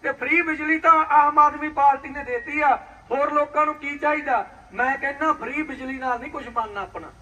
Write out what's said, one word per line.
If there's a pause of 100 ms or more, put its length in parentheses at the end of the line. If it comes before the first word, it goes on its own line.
ਤੇ
ਫ੍ਰੀ
ਬਿਜਲੀ
ਤਾਂ
ਆਮ
ਆਦਮੀ
ਪਾਰਟੀ
ਨੇ
ਦੇਤੀ
ਆ, (340)
ਹੋਰ
ਲੋਕਾਂ
ਨੂੰ
ਕੀ
ਚਾਹੀਦਾ? (260)
ਮੈਂ
ਕਹਿੰਦਾ
ਫ੍ਰੀ
ਬਿਜਲੀ
ਨਾਲ
ਨਹੀਂ
ਕੁਛ
ਬਣਨਾ
ਆਪਣਾ। (160)